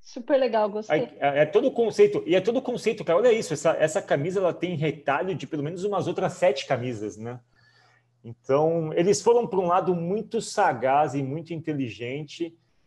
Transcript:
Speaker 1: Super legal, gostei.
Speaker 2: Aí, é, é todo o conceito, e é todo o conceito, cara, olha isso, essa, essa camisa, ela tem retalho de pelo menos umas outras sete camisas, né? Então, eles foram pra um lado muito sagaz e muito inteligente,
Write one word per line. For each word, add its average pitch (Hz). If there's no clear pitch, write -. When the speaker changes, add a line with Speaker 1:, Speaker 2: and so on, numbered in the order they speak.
Speaker 1:
Super 262
legal, 220
gostei. 208
Speaker 2:
Aí, -
é, 143
é 151
todo 208
o -
conceito, 208
e 156
é 185
todo 226
o 269
conceito, 226
cara, 170
olha 240
isso, 220
essa, 156
essa 156
camisa, 180
ela 175
tem 180
retalho 156
de -
pelo 151
menos 175
umas 196
outras 180
sete -
camisas, 110
né? 117
Então, 156
eles 190
foram 233
pra 190
um 185
lado 180
muito 202
sagaz 139
e 143
muito 147
inteligente, 147